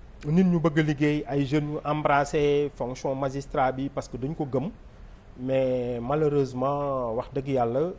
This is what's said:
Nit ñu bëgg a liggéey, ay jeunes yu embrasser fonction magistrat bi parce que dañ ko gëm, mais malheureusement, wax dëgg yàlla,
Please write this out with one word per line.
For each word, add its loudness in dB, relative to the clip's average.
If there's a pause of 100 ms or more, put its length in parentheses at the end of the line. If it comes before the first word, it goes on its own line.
(240)
Nit 4
ñu 4
bëgg 2
a 6
liggéey, 2
ay 0
jeunes 0
yu -4
embrasser 2
fonction -4
magistrat 0
bi -4
parce -6
que -10
dañ -4
ko -4
gëm, -2 (680)
mais 0
malheureusement, 0
wax -4
dëgg -4
yàlla, 2 (180)